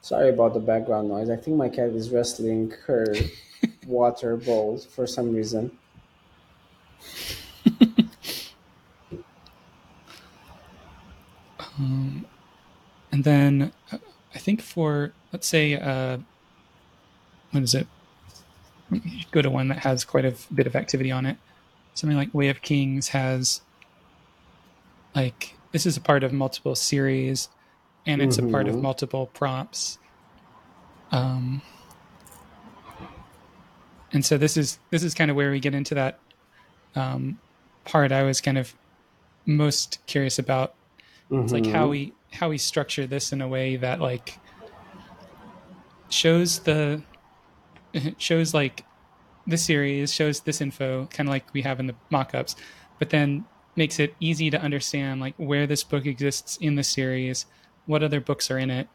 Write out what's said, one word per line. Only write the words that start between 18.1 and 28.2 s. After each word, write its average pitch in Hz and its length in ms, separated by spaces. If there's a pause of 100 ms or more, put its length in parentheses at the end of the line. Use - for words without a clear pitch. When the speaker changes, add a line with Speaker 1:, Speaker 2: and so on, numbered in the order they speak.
Speaker 2:
Go 156 120
to 135 80
one 131 180
that 135 120
has 131 240
quite 135 200
a 131 80
f-, - 220
bit 135 120
of 120 100
activity 131 340
on 131 160
it. 135 120 (560)
Something 151 220
like 139 160
Way 139 160
of 139 140
Kings 135 460
has, 131 540 (1500)
like, - 440 (140)
this 165 140
is 170 100
a - 40
part 139 240
of 127 80
multiple 135 420
series, 135 760 (580)
and 147 160